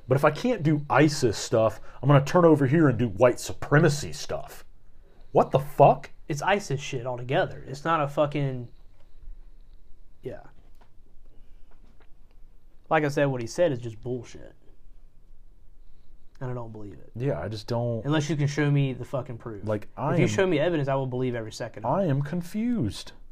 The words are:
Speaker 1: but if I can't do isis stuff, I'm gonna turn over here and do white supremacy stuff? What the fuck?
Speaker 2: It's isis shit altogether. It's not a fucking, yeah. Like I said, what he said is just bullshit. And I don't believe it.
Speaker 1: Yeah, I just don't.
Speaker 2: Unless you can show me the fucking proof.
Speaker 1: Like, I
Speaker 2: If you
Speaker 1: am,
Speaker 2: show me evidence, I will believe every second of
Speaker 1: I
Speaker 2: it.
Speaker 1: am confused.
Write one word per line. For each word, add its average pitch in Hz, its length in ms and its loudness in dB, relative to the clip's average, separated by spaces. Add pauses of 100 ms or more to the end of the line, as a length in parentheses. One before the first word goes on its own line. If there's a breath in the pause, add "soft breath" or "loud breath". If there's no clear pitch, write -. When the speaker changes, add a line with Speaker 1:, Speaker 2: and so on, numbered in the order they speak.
Speaker 1:
but 131 80 4
if 147 100 4
I 147 60 6
can't 202 320 0
do 147 260 2
isis 131 480 4
stuff, 110 420 2 (220 soft breath)
I'm 123 60 -2
gonna 143 180 8
turn 175 200 6
over 147 200 8
here 147 240 6
and 113 80 2
do 117 120 2
white 98 300 6
supremacy 143 720 2
stuff? - 540 -8 (680)
What 156 180 4
the - 80 4
fuck? 147 500 6 (180)
Speaker 2:
It's 147 140 -6
isis 190 400 0
shit 123 240 -6
altogether. 127 640 -2
It's - 180 -10
not 165 160 2
a 143 60 0
fucking, 143 600 0 (1600)
yeah. - 160 -10 (2500)
Like 160 140 4
I 143 60 2
said, 147 160 2
what 131 160 0
he 113 60 -6
said 170 240 2
is 127 80 -2
just 113 220 -10
bullshit. 120 520 -10 (1900)
And 127 80 -4
I 127 60 -6
don't 117 160 -10
believe 107 220 -10
it. - 220 -16
Speaker 1:
Yeah, 127 240 -2
I 92 100 -6
just 107 180 -8
don't. 117 360 -2
Speaker 2:
Unless 147 280 0
you 160 40 -2
can 143 120 2
show 147 240 0
me 139 220 2
the 120 120 -8
fucking 123 320 -6
proof. 101 280 -12
Speaker 1:
Like, 107 300 -2
I 139 180 0
Speaker 2:
If 170 60 4
you 135 60 6
Speaker 1:
am, 110 40 4
Speaker 2:
show 185 180 4
me 170 120 4
evidence, 156 300 2
I 135 60 2
will 135 100 0
believe 123 300 -2
every 110 160 -6
second 113 340 -8
of 127 80 2
Speaker 1:
I 190 120 2
Speaker 2:
it. 156 40 2
Speaker 1:
am 139 140 2
confused. 175 880 -2 (200)